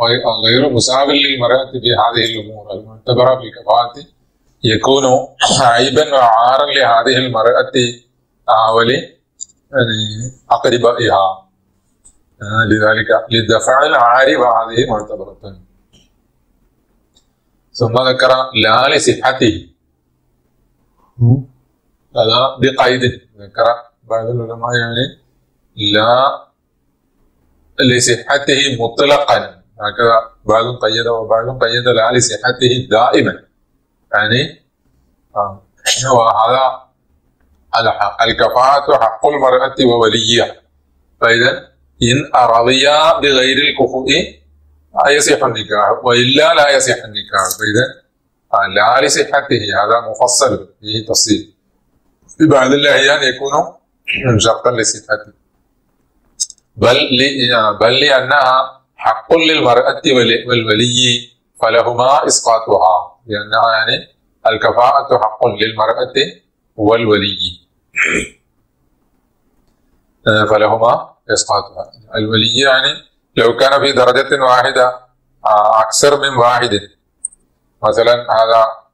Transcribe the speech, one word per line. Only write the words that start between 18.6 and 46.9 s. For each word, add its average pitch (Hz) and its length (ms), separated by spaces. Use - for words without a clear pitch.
لا 127 320
لصحته. - 720
هذا 123 460
بقيد، 127 400
ذكر 101 260
بعض 113 220
العلماء 117 500
يعني 117 440
لا 120 540
لصحته 139 1000
مطلقا، 143 580
هكذا 113 500
بعض 110 200
قيد 117 420
وبعض 117 560
قيد 117 240
لا 117 240
لصحته 123 800
دائما، 165 520
يعني، 110 520
آه، 101 280
وهذا 120 680
الح-، - 420
الكفاءة 123 840
حق - 220
المرأة 131 560
ووليها، 113 720
فإذا 117 460
إن 117 320
أرضيا 131 840
بغير 135 380
الكفؤ 131 480
يصح 147 340
النكاح، 104 600
وإلا 131 500
لا 143 220
يصح - 300